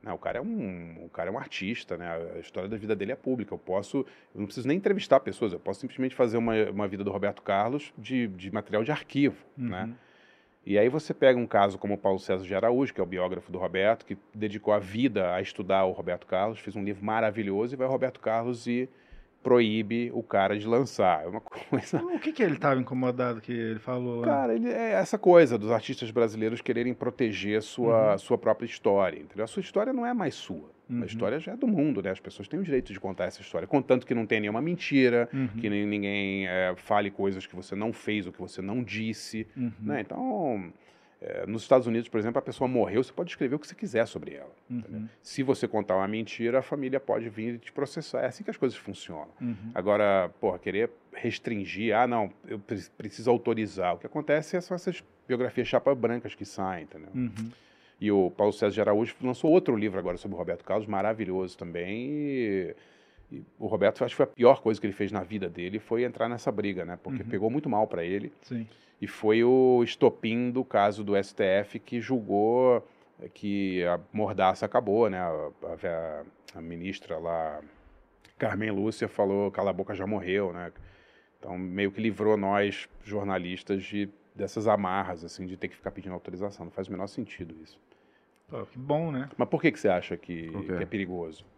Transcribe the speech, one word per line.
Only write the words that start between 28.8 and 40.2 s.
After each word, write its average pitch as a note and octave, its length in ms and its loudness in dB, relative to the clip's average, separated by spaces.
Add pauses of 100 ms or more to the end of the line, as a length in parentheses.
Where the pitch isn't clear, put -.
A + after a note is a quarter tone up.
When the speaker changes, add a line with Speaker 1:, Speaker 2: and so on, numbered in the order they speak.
Speaker 1:
entendeu? D2+ 240 -6
A - 40 -6
sua - 120 -6
história G#3+ 320 -2
não A#3+ 140 -2
é B3 80 -2
mais F3 200 -2
sua. - 380 -12 (160)
Speaker 2:
Uhum. A#2+ 140 -2
Speaker 1:
A F#2+ 40 -4
história A2 320 -2
já E3 140 -8
é - 40 -8
do C4+ 100 0
mundo, D3 360 2
né? F#2+ 80 -2
As F#2+ 100 -4
pessoas - 280 -14
têm D3+ 100 -6
o G3 40 -2
direito C#3 300 0
de F#2+ 80 -10
contar F#2+ 240 -4
essa - 180 -6
história, E2+ 260 -6
contanto C3 380 4
que C3+ 80 0
não A2+ 120 2
tenha A2 160 4
nenhuma G#2 200 0
mentira, C3 680 4
Speaker 2:
Uhum. C3+ 160 0
Speaker 1:
que A2 200 -4
nem, G#2 180 2
ninguém, G2+ 640 -2
é, F#2 280 2
fale G#2 340 0
coisas G2 360 -2
que - 80 -20
você F#2 200 -10
não G#2+ 180 -2
fez G#2+ 340 -4
ou E2 60 -10
que - 80 -18
você F2+ 220 -10
não A2 200 -4
disse, A2 640 -8 (100)
Speaker 2:
Uhum. A#2+ 240 -4
Speaker 1:
né? C3 220 -4
Então, D3+ 680 -4 (520)